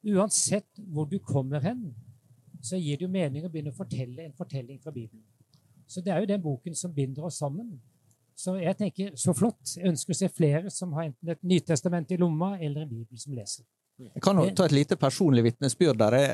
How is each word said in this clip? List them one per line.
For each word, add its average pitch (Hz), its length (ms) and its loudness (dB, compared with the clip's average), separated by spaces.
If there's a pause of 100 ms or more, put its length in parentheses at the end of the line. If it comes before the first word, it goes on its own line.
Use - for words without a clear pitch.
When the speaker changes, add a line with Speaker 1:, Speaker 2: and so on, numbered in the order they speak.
(180)
Speaker 1:
Uansett - 640 0
hvor 156 240 -4
du 147 160 -6
kommer 135 400 -2
hen, 208 300 -4 (680)
så 185 200 -6
gir 147 160 -2
det 175 80 -6
jo 185 60 -4
mening 160 340 -2
å 175 80 -8
begynne 147 200 -6
å - 40 -16
fortelle 127 480 -8
en 147 120 -16
fortelling 135 440 -10
fra 156 100 -12
Bibelen. 113 320 -14 (640)
Så - 140 -10
det 180 120 -2
er 175 100 2
jo 196 60 -2
den 202 120 0
boken 151 340 -4
som 175 180 -8
binder 139 360 -4
oss - 120 -10
sammen. 160 360 -6 (600)
Så 185 240 -4
jeg 175 160 0
tenker, 190 400 -4
så 180 160 2
flott. - 440 -2
Jeg 180 160 2
ønsker 151 200 -4
å - 60 -2
se 185 100 2
flere 165 440 2
som 180 240 -6
har 160 120 -4
enten 165 240 -8
et - 120 -10
Nytestamente 175 680 0
i 175 80 0
lomma, 175 360 0
eller 151 260 -4
en 147 60 -10
Bibel 117 320 -12
som 143 160 -10
leser. - 280 -12 (320)
Speaker 2:
Jeg - 240 -12
kan 196 160 6
jo 165 160 6
ta 185 140 4
et 147 80 6
lite 143 240 4
personlig 135 480 4
vitnesbyrd 135 500 2
der. 113 220 6
Jeg, 143 140 4